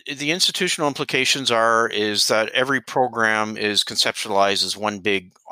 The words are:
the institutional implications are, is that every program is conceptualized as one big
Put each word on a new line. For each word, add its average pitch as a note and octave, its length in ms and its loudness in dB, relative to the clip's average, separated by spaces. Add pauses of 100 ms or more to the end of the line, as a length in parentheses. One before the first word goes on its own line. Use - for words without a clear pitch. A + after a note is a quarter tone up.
the D3 260 -4
institutional F3+ 560 0
implications C3+ 640 0
are, A2+ 380 4
is G#2 400 0
that A2 200 2
every C3 300 0
program A2 800 0
is G#2 260 0
conceptualized G2 800 0
as F#2+ 140 -4
one G#2 220 -4
big F#2 340 -2 (180)